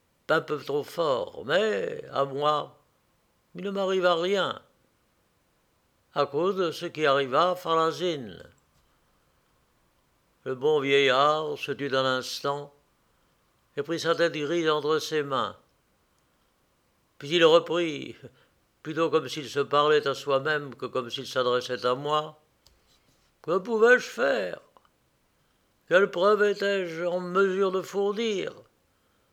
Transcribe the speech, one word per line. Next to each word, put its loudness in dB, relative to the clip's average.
un 2
peu -4
trop -4
fort, -4
mais, -2
à 0
moi, -2
il -12
ne -6
m'arriva 2
rien, 0
à 2
cause -2
de -2
ce -8
qui -4
arriva 2
à -2
Farazine. -2
Le -6
bon 2
vieillard 4
se -8
tut -4
un 2
instant -4
et -2
prit -4
sa 0
tête 2
grise -2
entre 2
ses -2
mains. -2
Puis -12
il 6
reprit, 2
plutôt -2
comme 0
s'il -10
se -4
parlait 2
à 0
soi-même -2
que -8
comme -6
s'il -10
s'adressait -2
à 2
moi. « -4
Que 0
pouvais-je 4
faire ? -2
Quelle 4
preuve 2
étais-je -2
en -2
mesure 2
de -2
fournir ? -2